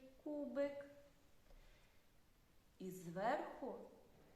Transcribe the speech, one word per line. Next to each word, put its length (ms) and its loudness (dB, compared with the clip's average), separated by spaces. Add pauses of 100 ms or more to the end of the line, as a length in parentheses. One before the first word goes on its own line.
(240)
кубик. 640 4 (1900)
І 120 -2
зверху 840 4 (600)